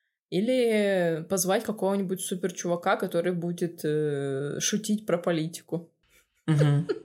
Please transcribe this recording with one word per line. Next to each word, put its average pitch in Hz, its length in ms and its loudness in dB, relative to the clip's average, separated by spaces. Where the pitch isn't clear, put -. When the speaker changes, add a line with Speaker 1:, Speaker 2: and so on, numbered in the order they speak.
Speaker 1:
Или 202 960 2
позвать 196 340 2
какого-нибудь 190 580 -2
суперчувака, 185 760 -2
который 180 360 0
будет, 170 500 -4
э, 143 760 -2
шутить 208 460 -2
про 170 120 2
политику. 170 720 -4
Speaker 2:
Мгм. 147 400 4